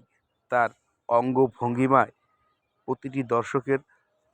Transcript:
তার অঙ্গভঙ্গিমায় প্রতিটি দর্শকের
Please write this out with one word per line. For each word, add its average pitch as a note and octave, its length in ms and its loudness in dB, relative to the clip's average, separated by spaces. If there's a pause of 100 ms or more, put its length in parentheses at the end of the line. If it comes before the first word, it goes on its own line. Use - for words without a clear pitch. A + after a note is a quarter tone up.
(500)
তার A#2+ 200 0 (380)
অঙ্গভঙ্গিমায় B2+ 1040 0 (760)
প্রতিটি C3 380 -6
দর্শকের B2 560 -2 (540)